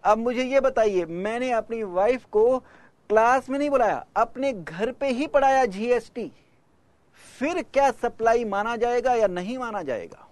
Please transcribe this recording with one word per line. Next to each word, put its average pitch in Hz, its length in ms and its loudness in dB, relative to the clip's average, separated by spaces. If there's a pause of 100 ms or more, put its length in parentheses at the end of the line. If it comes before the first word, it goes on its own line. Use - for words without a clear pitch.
अब 214 140 4
मुझे 240 260 -2
ये 262 160 2
बताइए, 208 460 2
मैंने 214 460 -6
अपनी 226 320 -4
wife 202 420 0
को 240 340 2 (500)
class 240 400 2
में 277 100 -2
नहीं 294 100 -2
बुलाया, 220 360 0 (100)
अपने 247 380 -2
घर 185 380 -6
पे 277 160 -6
ही 269 200 -2
पढ़ाया 269 380 4
जीएसटी, 220 680 -4 (1080)
फिर 320 240 -2
क्या 277 280 2
supply 233 540 0
माना 208 300 -2
जाएगा 240 380 0
या 220 140 2
नहीं 185 300 -4
माना 220 260 -6
जाएगा? 107 480 -8